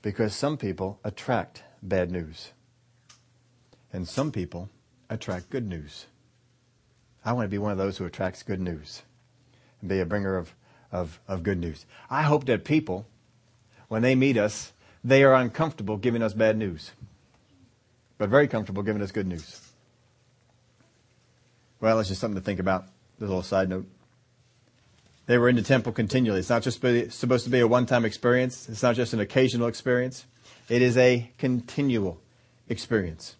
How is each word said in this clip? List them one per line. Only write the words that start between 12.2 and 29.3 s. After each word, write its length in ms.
hope 240
that 180
people, 420
when 160
they 140
meet 200
us, 360
they 180
are 100
uncomfortable 680
giving 220
us 140
bad 220
news, 340
but 100
very 200
comfortable 340
giving 200
us 100
good 160
news. 320
Well, 200
it's 80
just 120
something 200
to 40
think 140
about. 280
There's 80
a 40
little 120
side 240
note. 180
They 120
were 100
in 60
the 80
temple 300
continually. 480
It's 100
not 120
just 180
be, 300
supposed 340
to 60
be 100
a 80
one-time 360
experience. 640
It's 140
not 140
just 160
an 80
occasional 480